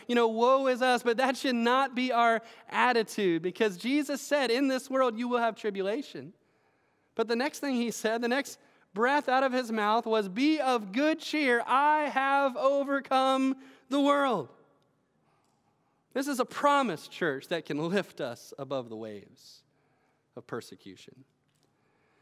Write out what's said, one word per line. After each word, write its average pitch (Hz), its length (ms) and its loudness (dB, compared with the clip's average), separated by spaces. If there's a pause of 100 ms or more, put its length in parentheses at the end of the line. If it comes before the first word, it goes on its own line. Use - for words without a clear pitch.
you 240 80 -2
know, 233 140 4
"Woe 254 400 2
is 247 140 0
us." 247 200 2
But 233 140 0
that 262 200 0
should 262 200 0
not 254 380 2
be 254 180 -2
our 226 300 4 (260)
attitude, 214 760 2
because 185 340 -2
Jesus 277 440 -2
said, 277 300 0
"In 269 180 2
this 262 200 -2
world 254 300 0
you 247 100 -4
will 240 120 0
have 226 160 0
tribulation." 196 760 -6 (840)
But 226 140 -2
the 233 80 0
next 277 240 -4
thing 277 140 -2
he 240 160 -2
said, 226 320 -2
the 240 60 -2
next 269 300 -4 (340)
breath 269 360 0
out 262 140 2
of 269 100 0
his 247 200 -2
mouth 220 340 0
was, 220 220 0
"Be 285 320 0
of 240 320 0
good 302 260 2
cheer, 269 480 0
I 294 420 2
have 269 480 0
overcome 269 1000 2 (320)
the 277 120 0
world." 277 480 2 (1600)
This 269 160 -4
is 269 100 -4
a 247 60 0
promise, 269 640 2
church, 139 400 -4
that 165 180 -4
can 151 220 -4
lift 185 320 -2
us 120 360 -10
above 131 320 -8
the 113 80 -12
waves 107 680 -16 (720)
of 120 100 -18
persecution. 104 760 -14 (960)